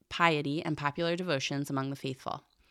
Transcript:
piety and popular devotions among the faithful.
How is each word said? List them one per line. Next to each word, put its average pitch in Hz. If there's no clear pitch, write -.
piety 151
and 156
popular 170
devotions 143
among 139
the 139
faithful. -